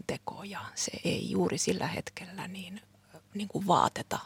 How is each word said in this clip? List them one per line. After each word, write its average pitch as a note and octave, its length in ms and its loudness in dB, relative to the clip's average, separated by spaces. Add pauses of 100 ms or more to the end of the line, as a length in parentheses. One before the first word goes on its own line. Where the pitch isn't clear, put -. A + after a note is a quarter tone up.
tekoja. - 520 -6 (160)
Se - 160 -2 (120)
ei - 280 0
juuri F3+ 260 4
sillä - 300 2
hetkellä F3+ 600 -8
niin, F#3+ 340 -10 (520)
niin G3+ 140 -2
kuin G3 200 -2
vaateta - 580 6